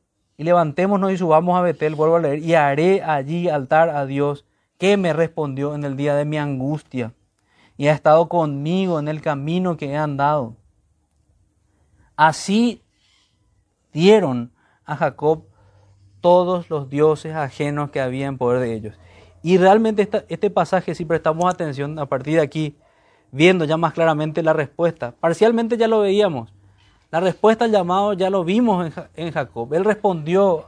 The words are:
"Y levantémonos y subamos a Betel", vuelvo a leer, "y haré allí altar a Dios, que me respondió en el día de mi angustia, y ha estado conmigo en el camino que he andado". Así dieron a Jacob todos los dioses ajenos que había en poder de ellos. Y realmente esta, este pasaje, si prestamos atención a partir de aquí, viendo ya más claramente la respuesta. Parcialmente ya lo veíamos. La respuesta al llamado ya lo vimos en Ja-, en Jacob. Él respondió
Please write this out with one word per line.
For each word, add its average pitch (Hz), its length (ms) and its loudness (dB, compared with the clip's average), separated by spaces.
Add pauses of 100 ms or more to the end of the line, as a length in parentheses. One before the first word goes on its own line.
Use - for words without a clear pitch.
(380)
"Y 147 60 -10
levantémonos 175 680 2
y 185 60 -2
subamos 175 400 2
a 180 40 0
Betel", 156 340 -2
vuelvo 160 220 2
a - 20 2
leer, 156 200 -2
"y 165 140 -2
haré 156 480 2
allí 160 480 -4
altar 151 400 2
a 143 160 -4
Dios, 143 400 -4 (320)
que 202 180 2
me 180 160 0
respondió 147 600 -4
en 147 100 -8
el 139 140 -6
día 143 180 -2
de 147 100 0
mi 151 120 -4
angustia, 139 760 -6 (640)
y 143 100 0
ha 151 60 6
estado 156 360 4
conmigo 165 720 -2
en 147 80 -6
el 156 140 -6
camino 160 540 -2
que 147 120 -8
he 143 100 -4
andado". 143 580 -2 (1600)
Así 196 680 2 (1080)
dieron 151 600 2 (340)
a 151 100 -10
Jacob 156 500 -2 (760)
todos 180 480 2
los 143 180 -6
dioses 151 480 0
ajenos 147 540 -4
que 147 100 -6
había 131 280 -4
en 135 100 -8
poder 123 220 0
de 117 140 -2
ellos. 107 260 -10 (420)
Y 175 160 4
realmente 208 460 4
esta, 196 260 -4
este 175 220 -4
pasaje, 175 420 -2
si 175 100 -8
prestamos 160 480 0
atención 151 460 -6
a 143 80 -6
partir 135 300 -4
de 160 60 4
aquí, 151 360 -4 (540)
viendo 165 340 4
ya 156 120 0
más 165 160 -2
claramente 156 500 0
la 156 100 4
respuesta. 156 640 -4
Parcialmente 226 580 2
ya 226 100 2
lo 220 140 2
veíamos. 190 520 0 (580)
La 160 80 -2
respuesta 214 460 2
al 226 60 0
llamado 196 420 0
ya 190 160 -2
lo 190 140 -2
vimos 190 420 0
en 151 60 -8
Ja-, - 240 -16
en 165 160 -10
Jacob. 131 420 -8
Él 185 120 0
respondió 185 840 0